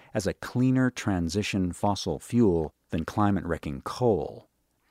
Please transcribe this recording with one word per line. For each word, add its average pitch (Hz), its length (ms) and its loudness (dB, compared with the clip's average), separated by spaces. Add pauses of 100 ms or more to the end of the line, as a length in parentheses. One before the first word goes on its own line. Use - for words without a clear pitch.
(140)
as 107 100 -2
a 90 100 0
cleaner 127 540 2
transition 92 840 0
fossil 98 480 -2
fuel 90 520 2 (180)
than 82 140 -2
climate-wrecking 85 800 0
coal. - 640 -2 (440)